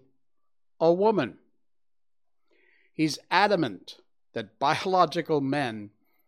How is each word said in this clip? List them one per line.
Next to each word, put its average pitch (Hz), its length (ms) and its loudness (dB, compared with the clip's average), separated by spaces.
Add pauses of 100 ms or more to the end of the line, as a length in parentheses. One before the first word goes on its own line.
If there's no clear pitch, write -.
(800)
a 165 140 4
woman. 180 460 0 (1500)
He's 156 260 -2 (100)
adamant 175 680 0 (340)
that 110 280 -10
biological 160 840 0
men 123 480 -4 (380)